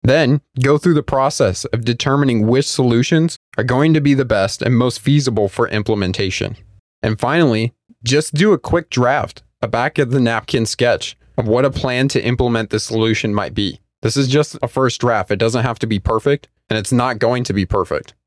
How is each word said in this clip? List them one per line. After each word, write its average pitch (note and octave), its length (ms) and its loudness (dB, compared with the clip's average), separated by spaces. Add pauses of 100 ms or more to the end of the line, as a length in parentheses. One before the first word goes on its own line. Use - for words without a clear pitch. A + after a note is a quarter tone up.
Then, C#3+ 340 2 (220)
go C#3+ 160 2
through F3 160 2
the D3 80 2
process C3+ 640 0
of A#2 200 -4
determining A#2+ 600 0
which B2+ 200 2
solutions C3+ 720 0 (180)
are - 60 -2
going C3+ 280 2
to D#3 80 4
be C#3 140 2
the C3+ 100 0
best G2+ 380 0
and A#2 160 2
most B2 220 0
feasible B2+ 480 2
for - 180 -2
implementation. G2+ 920 -2 (460)
And A2 160 -2
finally, A#2+ 540 0 (320)
just C#3 280 0
do F#3+ 200 2
a F3 60 2
quick E3 300 -2
draft, B2+ 540 -2 (180)
a A#2 60 -2
back A#2 320 -2
of B2 140 0
the C#3 80 2
napkin A#2 440 0
sketch - 520 -2 (200)
of A2 120 -2
what B2 160 2
a C3+ 80 0
plan B2+ 360 0
to - 160 -2
implement A#2 460 -2
the G#2+ 80 -2
solution A2 560 0
might G#2 180 -2
be. - 280 -4 (220)
This A2+ 140 -2
is C3+ 120 0
just C#3+ 340 0
a B2 60 -4
first C3 320 -2
draft. A2 320 0
It G2 80 -2
doesn't A2+ 240 0
have A#2 160 -4
to A#2+ 80 -4
be G#2+ 100 -2
perfect, A2+ 480 -2 (240)
and A2 80 0
it's G#2 140 -4
not B2 260 0
going B2 240 0
to G#2+ 100 -6
be F#2+ 140 0
perfect. E2+ 480 -4 (120)